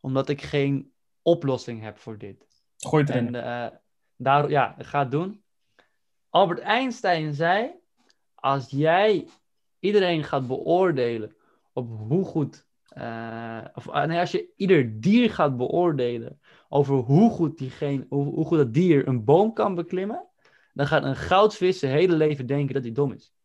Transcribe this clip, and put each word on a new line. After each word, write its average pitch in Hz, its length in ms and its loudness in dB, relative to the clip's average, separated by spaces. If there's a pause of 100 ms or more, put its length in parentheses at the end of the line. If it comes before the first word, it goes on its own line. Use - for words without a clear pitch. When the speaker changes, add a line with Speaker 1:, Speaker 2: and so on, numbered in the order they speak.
Speaker 1:
omdat 135 280 -2
ik 143 140 -4
geen 139 500 -2 (300)
oplossing 131 600 -2
heb 107 160 -14
voor 110 200 -14
dit. 101 280 -18 (300)
Speaker 2:
Gooi - 280 0
het 131 100 -4
erin. 120 200 -2
Speaker 1:
En, 120 100 -8 (280)
eh, - 60 -20 (380)
daar, 139 340 2
ja, 135 280 0
ga - 200 -6
het 135 120 -2
doen. 180 320 -6 (840)
Albert 175 320 4
Einstein 196 760 -2
zei: 185 360 0 (640)
Als 135 360 -2
jij 170 580 2 (500)
iedereen 180 460 2
gaat 139 220 -4
beoordelen 127 920 0 (360)
op 127 160 -8 (200)
hoe 180 160 2
goed, - 420 -6 (220)
eh, 113 760 -12 (100)
of, - 140 -14
eh, 147 160 -2
nee, 165 140 -2
als 170 120 -2
je - 260 -4
ieder 139 440 2
dier 214 300 4
gaat 147 260 0
beoordelen 123 840 -2 (280)
over 139 260 2
hoe 139 360 6
goed 160 280 -4
diegene, 139 500 -6
hoe, 143 160 -2 (100)
hoe 156 120 -2
goed 165 120 2
dat 120 160 2
dier 156 340 4
een 123 160 -2
boom 185 280 6
kan 214 220 -2
beklimmen, 190 520 -6 (460)
dan 139 140 -2
gaat 139 180 2
een 135 120 -2
goudvis 185 600 2
zijn 131 140 -2
hele 170 240 4
leven 151 300 0
denken 139 280 -2
dat 135 80 -2
hij 117 100 -8
dom 139 200 -2
is. - 220 -20 (100)